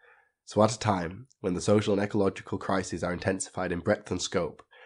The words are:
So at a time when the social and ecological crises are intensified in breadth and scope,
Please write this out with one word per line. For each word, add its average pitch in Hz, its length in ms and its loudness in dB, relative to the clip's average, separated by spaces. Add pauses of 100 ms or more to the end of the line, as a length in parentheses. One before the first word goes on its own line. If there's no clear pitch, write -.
(460)
So - 160 2
at 113 100 4
a - 60 -8
time 95 480 -2 (140)
when 95 120 -2
the 87 80 -2
social 107 320 4
and 98 100 2
ecological 98 540 0
crises 92 480 -4
are 87 80 -2
intensified 92 580 -2
in 87 100 -4
breadth - 300 0
and 90 120 -2
scope, - 400 -4 (240)